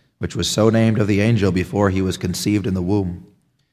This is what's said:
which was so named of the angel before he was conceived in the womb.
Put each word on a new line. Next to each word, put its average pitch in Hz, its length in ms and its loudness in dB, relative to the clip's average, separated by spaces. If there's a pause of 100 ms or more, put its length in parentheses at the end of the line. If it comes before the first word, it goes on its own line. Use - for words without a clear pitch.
(180)
which - 180 -8
was 85 140 -4
so 110 220 4
named 113 260 2
of 110 80 0
the 101 160 2
angel 104 300 2
before 95 400 0
he 95 100 -2
was 95 160 -2
conceived 98 480 -4
in 98 80 -2
the 92 80 -4
womb. 90 460 -4 (460)